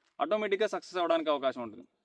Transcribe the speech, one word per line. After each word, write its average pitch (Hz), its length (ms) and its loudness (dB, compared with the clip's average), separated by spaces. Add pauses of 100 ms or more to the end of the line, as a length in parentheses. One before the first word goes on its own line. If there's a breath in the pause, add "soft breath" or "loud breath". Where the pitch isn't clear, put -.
(180)
ఆటోమేటిక్‌గా 208 500 2
సక్సెస్ - 320 -6
అవ్వడానికి 165 300 2
అవకాశం 131 320 0
ఉంటుంది. 107 240 -12 (180)